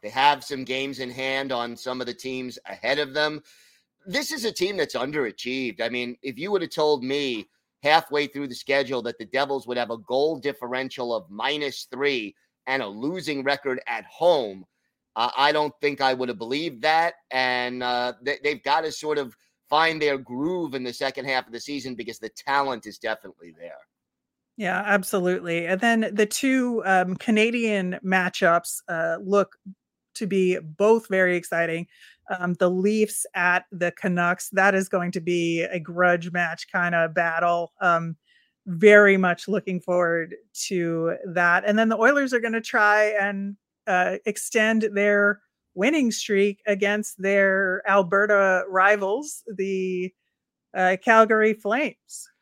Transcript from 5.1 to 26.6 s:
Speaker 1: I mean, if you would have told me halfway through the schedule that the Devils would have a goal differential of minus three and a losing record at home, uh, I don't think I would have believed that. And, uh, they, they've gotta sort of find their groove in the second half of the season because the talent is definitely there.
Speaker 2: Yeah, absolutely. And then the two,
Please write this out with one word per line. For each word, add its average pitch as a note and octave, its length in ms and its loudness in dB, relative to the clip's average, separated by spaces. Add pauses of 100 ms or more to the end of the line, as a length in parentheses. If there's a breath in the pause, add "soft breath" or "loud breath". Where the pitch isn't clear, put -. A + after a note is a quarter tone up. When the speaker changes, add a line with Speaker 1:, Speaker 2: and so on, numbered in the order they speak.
Speaker 1:
I A2+ 80 -2
mean, B2 320 -6
if B2+ 180 -10
you F3 120 -8
would G3 100 0
have E3 100 -8
told D3+ 320 0
me C3 460 -4 (340)
halfway D3 420 2
through C#3+ 220 -8
the A#2+ 80 -10
schedule C3+ 460 -2
that A#2 160 -8
the A2+ 80 -12
Devils C3+ 420 -2
would B2 80 -6
have A#2+ 160 -4
a A#2 60 -8
goal C3+ 420 -2
differential B2+ 760 -6
of F#2+ 160 -6
minus C3+ 600 -6
three B2+ 420 -4 (340)
and C3 140 -2
a G#2+ 60 -6
losing C#3 560 -6
record C3+ 420 -2
at A2+ 200 -8
home, A#2+ 580 0 (540)
uh, A#2 180 0
I C#3+ 160 4
don't D3+ 300 0
think D3 180 -2
I C3+ 140 2
would B2+ 160 -4
have A2+ 80 -6
believed C3 460 -6
that. D#3+ 320 2 (160)
And, B2+ 520 -2
uh, B2 300 -2 (100)
they, C#3+ 180 -4
they've C#3+ 220 -4
gotta D#3 300 0
sort D3+ 240 -4
of C3 180 -6 (340)
find D#3+ 320 2
their C#3+ 160 2
groove C#3 560 -4
in C3 100 -6
the B2 100 -6
second C3 320 -6
half B2+ 220 -2
of A#2 40 -20
the A#2 80 -12
season C3 360 -10
because A2 240 -10
the A2 100 -10
talent C#3 560 -2
is G#2 120 -16
definitely F#2 600 -10
there. D#2+ 200 -18 (760)
Speaker 2:
Yeah, F#3 300 -4
absolutely. F3+ 840 0
And F#3+ 140 0
then A3+ 340 2
the G#3+ 100 4
two, B3 600 0